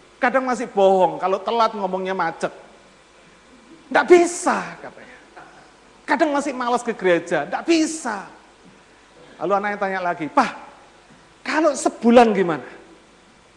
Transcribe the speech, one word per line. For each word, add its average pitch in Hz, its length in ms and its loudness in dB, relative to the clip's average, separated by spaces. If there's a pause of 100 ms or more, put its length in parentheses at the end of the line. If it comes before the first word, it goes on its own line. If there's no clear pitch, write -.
(180)
Kadang 262 260 0
masih 247 220 -4
bohong, 190 560 4
kalau 185 160 0
telat 220 340 0
ngomongnya 185 400 -6
macet. 170 380 -4 (1400)
Nggak 285 200 0
bisa," 247 720 2
katanya. 120 340 -20 (880)
"Kadang 294 300 0
masih 277 180 -2
malas 247 300 -2
ke 233 100 -4
gereja, 170 540 0
nggak 202 180 -6
bisa." 311 640 -2 (1120)
Lalu 175 120 -2
anaknya 202 260 -2
tanya 190 220 -4 (120)
lagi, 160 160 -8
"Pak, 214 240 0 (960)
kalau 302 260 2
sebulan 233 640 4
gimana? 170 320 -2 (880)